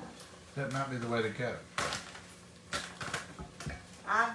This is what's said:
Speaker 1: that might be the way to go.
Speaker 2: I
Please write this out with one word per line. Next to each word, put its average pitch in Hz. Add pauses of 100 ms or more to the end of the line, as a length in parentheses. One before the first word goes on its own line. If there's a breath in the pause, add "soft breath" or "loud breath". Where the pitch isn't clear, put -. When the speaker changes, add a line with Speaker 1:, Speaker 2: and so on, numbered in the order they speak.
(560)
Speaker 1:
that 131
might 135
be 127
the 117
way 117
to 107
go. 113 (2500)
Speaker 2:
I 220